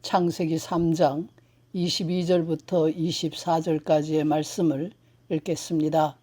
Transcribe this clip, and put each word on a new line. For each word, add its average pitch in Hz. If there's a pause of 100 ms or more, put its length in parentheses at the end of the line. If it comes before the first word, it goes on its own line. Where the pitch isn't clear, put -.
창세기 170
삼 165
장 156 (460)
이십이 180
절부터 165
이십사 165
절까지의 156
말씀을 156 (400)
읽겠습니다. 156